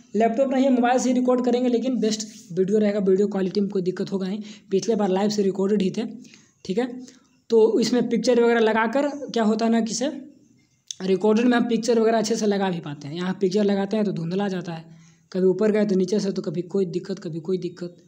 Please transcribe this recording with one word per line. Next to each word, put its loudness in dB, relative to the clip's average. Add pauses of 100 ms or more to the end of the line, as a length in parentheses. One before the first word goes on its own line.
(160)
Laptop 2
नहीं 4
है, 4
mobile 4
से 0
ही 2
रिकॉर्ड 2
करेंगे, 2
लेकिन 0
best -2 (240)
video 2
रहेगा, 2
Video 4
quality -2
में -2
कोई -2
दिक्कत -4
होगा -4
नहीं। -6 (300)
पिछले 0
बार 0
live 0
से 0
recorded 0
ही 0
थे, -4 (600)
ठीक -6
है, -4 (480)
तो 6
इसमें 0
picture 2
वगैरह 4
लगाकर 2
क्या -4
होता 2
है 2
ना, 2
किसे -4 (920)
recorded 2
में 4
हम 0
picture 2
वगैरह 4
अच्छे 0
से -2
लगा 0
भी -4
पाते -12
हैं। -10
यहाँ -4
picture 2
लगाते 0
हैं 0
तो -2
धुंधला -4
जाता -6
है, -14 (460)
कभी 0
ऊपर 2
गए 2
तो 0
नीचे 0
से, -2
तो -6
कभी -6
कोई -2
दिक्कत, -6
कभी -10
कोई -4
दिक्कत, -10 (120)